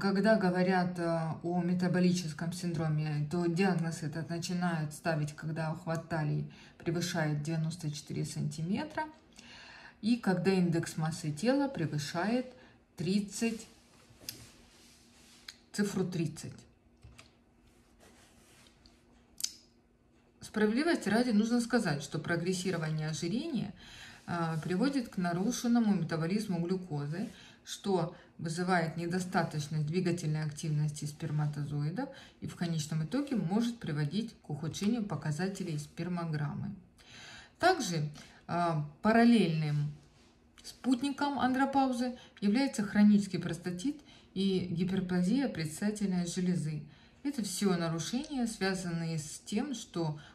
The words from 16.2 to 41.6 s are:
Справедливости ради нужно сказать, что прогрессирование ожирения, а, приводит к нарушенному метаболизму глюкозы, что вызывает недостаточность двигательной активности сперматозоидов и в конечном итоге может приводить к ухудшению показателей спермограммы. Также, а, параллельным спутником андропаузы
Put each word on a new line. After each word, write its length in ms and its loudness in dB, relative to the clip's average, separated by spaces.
Справедливости 680 2
ради 220 4
нужно 320 4
сказать, 400 0
что 160 -6
прогрессирование 920 -2
ожирения, 680 -4
а, 360 -2
приводит 480 0
к 80 -8
нарушенному 760 2
метаболизму 680 0
глюкозы, 680 -2
что 520 -2
вызывает 580 0
недостаточность 880 -2
двигательной 580 0
активности 640 -2
сперматозоидов 1040 -2
и 60 -8
в 80 -10
конечном 500 -2
итоге 300 -2
может 440 0
приводить 600 -2
к 80 -20
ухудшению 540 -2
показателей 760 -4
спермограммы. 960 -4
Также, 500 2
а, 420 0
параллельным 880 6
спутником 760 0
андропаузы 800 2